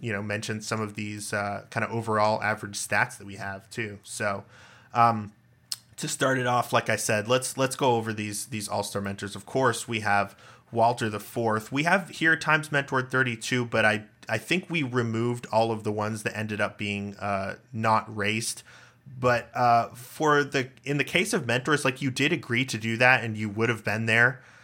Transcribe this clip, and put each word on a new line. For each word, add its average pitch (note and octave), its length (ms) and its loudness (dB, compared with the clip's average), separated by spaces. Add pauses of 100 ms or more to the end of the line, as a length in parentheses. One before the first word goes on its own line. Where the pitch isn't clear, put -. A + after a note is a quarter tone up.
you A#2 120 -4
know, G2+ 100 -4
mention G#2+ 380 -4
some A2 200 -4
of G#2 140 -6
these, G#2 380 -8
uh, G2+ 380 -2
kind A2 140 -2
of G#2 60 -2
overall A2 520 2
average G#2 340 -4
stats G#2+ 420 -2
that G2 80 -18
we G2 100 -14
have G2 340 -10
too. G#2 340 -8
So, G2 400 -4 (480)
um, A2+ 400 4 (640)
to D#3 120 -6
start C3 300 0
it B2 80 -2
off, B2 260 0
like A#2+ 160 2
I A2 80 2
said, G#2+ 320 0
let's, B2+ 280 0
let's C3 200 0
go B2+ 200 4
over A2 160 -2
these, G#2 340 -6
these G#2+ 220 -6
all-star G2+ 340 -4
mentors. G2+ 340 -8
Of G2 100 -16
course, B2+ 420 0
we A2+ 120 -2
have G2+ 360 2 (340)
Walter A#2 380 2
the G#2 120 -6
Fourth. A2 520 -2
We C#3+ 120 0
have F3 240 2
here D#3+ 280 2
times D#3 320 2
mentored C3+ 420 0
thirty-two, B2 560 0
but A2+ 180 2
I, G#2+ 200 2 (240)
I A2 100 0
think F3 300 -2
we E3 140 0
removed A#2+ 720 -2
all A2+ 180 4
of G#2+ 140 -4
the G#2+ 80 -2
ones G#2+ 320 -2
that A2+ 120 -4
ended G#2+ 240 -4
up G2+ 180 -2
being, G2+ 380 -4
uh, G2 400 -4 (160)
not A2 440 2
raced. G#2+ 480 -2 (560)
But, B2 340 2
uh, A#2+ 360 4
for D3 520 2
the, C3+ 260 -2 (160)
in C#3+ 140 0
the C#3 60 2
case - 280 0
of D#3 140 0
mentors, B2+ 380 0
like, C3+ 180 0
you C3+ 80 0
did C#3+ 220 2
agree B2 320 -2
to A#2 140 -6
do A2+ 180 -2
that, B2+ 260 6
and A2+ 140 -4
you G#2+ 140 -2
would A2+ 180 0
have A2+ 160 -2
been A2 220 -2
there. A#2+ 340 4 (240)